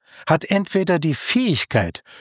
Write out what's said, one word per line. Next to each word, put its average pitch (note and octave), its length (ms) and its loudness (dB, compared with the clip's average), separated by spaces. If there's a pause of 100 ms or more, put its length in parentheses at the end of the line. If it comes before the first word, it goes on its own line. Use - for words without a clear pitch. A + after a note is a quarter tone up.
(260)
hat D#3+ 180 2
entweder F#3+ 540 0
die D3+ 160 0
Fähigkeit B2 880 0 (200)